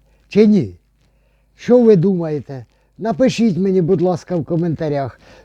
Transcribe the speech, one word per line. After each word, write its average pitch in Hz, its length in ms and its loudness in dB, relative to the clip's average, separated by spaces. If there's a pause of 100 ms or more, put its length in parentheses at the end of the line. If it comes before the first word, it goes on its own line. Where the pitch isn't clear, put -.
(280)
Чи 214 180 2
ні? 160 280 0 (800)
Що 247 280 2
ви 220 140 6
думаєте? 156 720 -4 (320)
Напишіть 214 600 0
мені, 190 240 0
будь 160 200 0
ласка, 180 340 -4
в 151 80 -4
коментарях. 156 760 -4 (240)